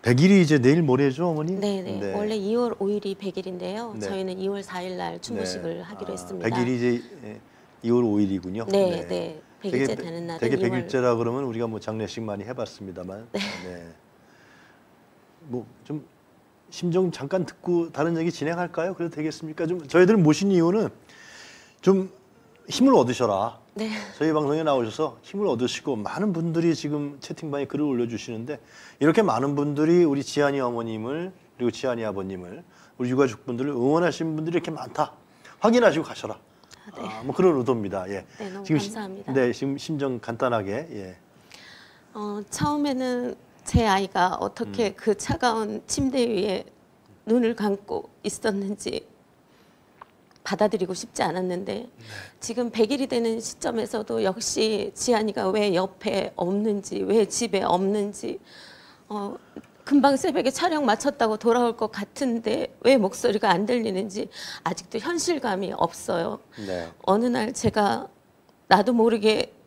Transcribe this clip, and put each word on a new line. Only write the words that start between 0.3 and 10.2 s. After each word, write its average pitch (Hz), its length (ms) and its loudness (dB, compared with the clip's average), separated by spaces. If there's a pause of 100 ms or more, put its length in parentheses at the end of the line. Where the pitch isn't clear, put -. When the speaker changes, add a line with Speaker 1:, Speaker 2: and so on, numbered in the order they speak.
Speaker 1:
이제 151 180 6
내일 135 240 6
모레죠, 139 460 2
어머니? 160 240 -2
Speaker 2:
네, 190 300 -2
네. 190 180 -6
Speaker 1:
네. - 140 -4
Speaker 2:
원래 214 200 -2
이월 220 440 0
오일이 202 380 -2
백 196 200 -8
일인데요. 190 640 -8
Speaker 1:
네. 208 80 -6
Speaker 2:
저희는 190 320 -4
이월 196 240 -4
사일 185 340 -8
날 175 240 -6
추모식을 180 540 -6
Speaker 1:
네. 87 80 -10
Speaker 2:
하기로 - 260 -12
Speaker 1:
아, - 40 -8
Speaker 2:
했습니다. 175 360 -6
Speaker 1:
백 123 140 -2
일이 123 140 0
이제, 120 260 0 (220)
예, 107 160 -14 (420)
이월 120 220 4
오일이군요. 101 680 0
Speaker 2:
네, 190 200 4
Speaker 1:
네. 175 160 -4
Speaker 2:
네. 170 360 -6 (180)
백 196 120 -6
Speaker 1:
되게 127 100 2
Speaker 2:
일째 110 140 0
Speaker 1:
배-, - 80 -8
Speaker 2:
되는 170 220 -10